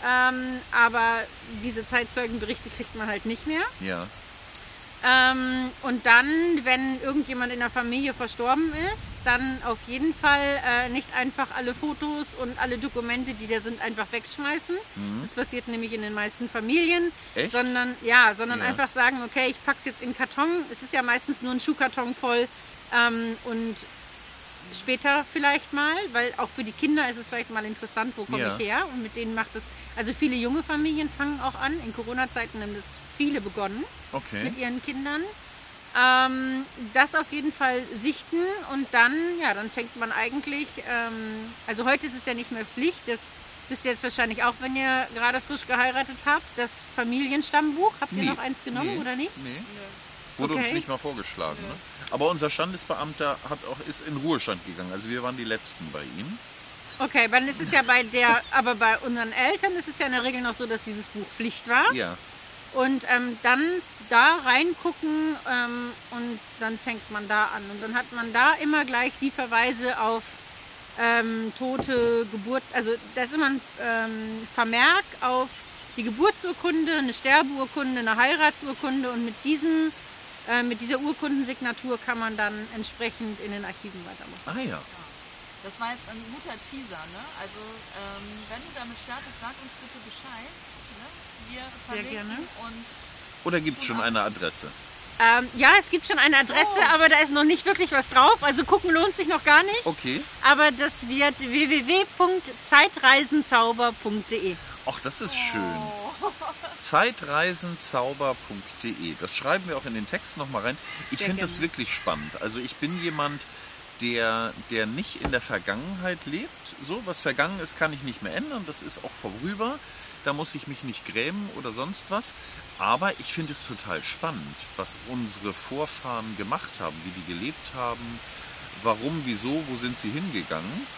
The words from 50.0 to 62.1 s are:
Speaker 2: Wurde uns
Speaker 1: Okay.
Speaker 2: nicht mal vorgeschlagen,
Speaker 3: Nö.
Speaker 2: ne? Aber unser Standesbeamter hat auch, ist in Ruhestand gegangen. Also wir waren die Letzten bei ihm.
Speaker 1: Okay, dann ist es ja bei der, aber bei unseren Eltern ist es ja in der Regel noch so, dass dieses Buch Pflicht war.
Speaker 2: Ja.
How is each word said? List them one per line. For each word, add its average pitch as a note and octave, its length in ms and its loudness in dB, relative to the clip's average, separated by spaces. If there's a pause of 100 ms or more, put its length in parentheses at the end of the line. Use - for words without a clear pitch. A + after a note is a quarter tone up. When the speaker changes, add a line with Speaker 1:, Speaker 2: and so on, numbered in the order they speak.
Speaker 2:
Wurde C#3+ 180 0
uns A#3+ 120 0
Speaker 1:
Okay. A#3+ 80 -2
Speaker 2:
nicht E4+ 140 -4
mal C3 100 -2
vorgeschlagen, F#2 640 -6
Speaker 3:
Nö. F#2+ 60 -10
Speaker 2:
ne? C#3 60 -10 (360)
Aber C#3+ 200 2
unser D3+ 200 0
Standesbeamter D3+ 880 -2 (100)
hat C#3 100 -6 (120)
auch, C3 60 -6 (120)
ist - 180 -8
in D3+ 120 -4
Ruhestand C3 480 0
gegangen. F2+ 260 -8
Also G2+ 160 -6
wir A#2+ 140 -4
waren B2+ 140 -4
die A#2+ 80 -6
Letzten G#2+ 480 -4
bei D2 100 -8
ihm. G2 360 -10 (600)
Speaker 1:
Okay, B3+ 300 2
dann B3+ 200 4
ist C#4+ 120 -6
es B3+ 120 -4
ja C#4 100 6
bei B3 220 6
der, A#3 380 4 (100)
aber A#3+ 240 4
bei A3 220 4
unseren A#3+ 340 -2
Eltern F#4 440 2
ist E4 120 -4
es C#4+ 100 -10
ja D4 80 2
in C4 60 0
der B3 100 2
Regel B3+ 200 -2
noch A#3+ 120 -2
so, B3 120 -4
dass A3+ 180 -2
dieses G#3 220 -8
Buch G#3 200 -8 (100)
Pflicht A3 320 -4
war. C4 240 6
Speaker 2:
Ja. F2+ 240 0 (560)